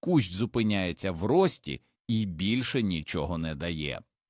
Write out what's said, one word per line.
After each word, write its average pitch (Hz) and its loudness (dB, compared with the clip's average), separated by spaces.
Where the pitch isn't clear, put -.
кущ 139 4
зупиняється 98 0
в 82 -4
рості 143 2
і 110 2
більше 107 0
нічого 82 -2
не 80 -4
дає? 73 -4